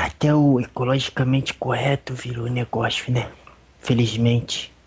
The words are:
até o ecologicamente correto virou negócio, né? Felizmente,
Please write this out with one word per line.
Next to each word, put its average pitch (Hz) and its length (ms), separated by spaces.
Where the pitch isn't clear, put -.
até - 280
o 147 240
ecologicamente 131 960
correto 127 600
virou 120 360
negócio, 120 600
né? 120 180
Felizmente, 117 920